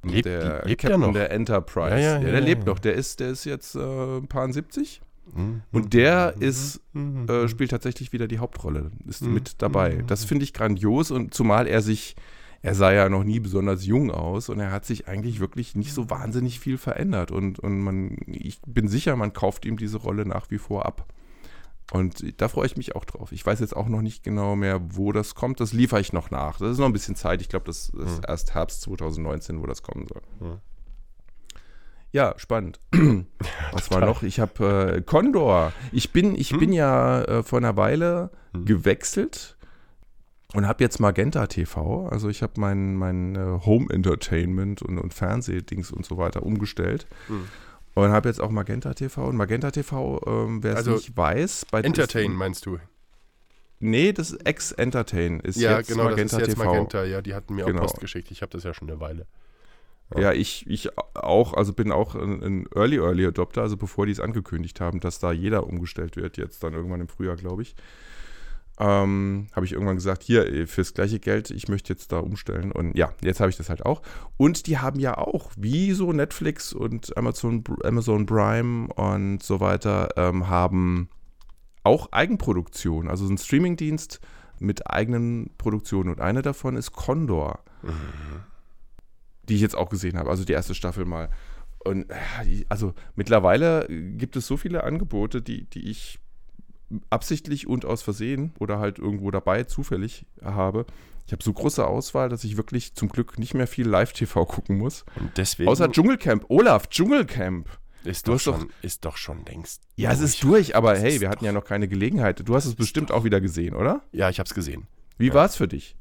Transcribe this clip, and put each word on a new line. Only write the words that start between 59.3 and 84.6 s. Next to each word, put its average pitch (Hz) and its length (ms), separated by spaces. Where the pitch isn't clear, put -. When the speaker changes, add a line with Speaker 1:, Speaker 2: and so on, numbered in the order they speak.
Speaker 1:
Ja. - 80
Speaker 2:
Ja, 98 100
ich, - 360
ich - 220
auch, - 400
also 101 180
bin 95 200
auch 90 240
ein, 98 260
ein 95 320
Early, 123 220
Early 90 300
Adopter, 90 360
also 104 140
bevor 101 300
die 104 60
es 95 80
angekündigt 92 600
haben, 87 200
dass 87 200
da 90 120
jeder 98 340
umgestellt 85 500
wird, 87 200
jetzt - 280
dann 80 100
irgendwann 87 260
im 87 80
Frühjahr, 90 280
glaub 90 240
ich. - 140
Ähm, 98 720
hab 90 100
ich 92 100
irgendwann 95 240
gesagt, 92 260
„Hier, 117 280
äh, 76 160
fürs - 280
gleiche 101 260
Geld, 107 300
ich 104 180
möchte 98 240
jetzt - 200
da 90 60
umstellen.“ 92 540
Und 82 240
ja, 78 160
jetzt 90 180
hab 95 100
ich 90 60
das 80 120
halt - 160
auch. 151 160
Und 156 280
die 156 120
haben 135 200
ja 131 200
auch, - 380
wie 143 360
so 180 200
Netflix 156 600
und - 440
Amazon, 117 460
Amazon 110 420
Prime 113 680
und 98 480
so 98 180
weiter, 95 560
ähm, 90 320
haben 90 600
auch 127 280
Eigenproduktion, 90 960
also 95 180
so 98 60
ein 98 60
Streamingdienst 156 840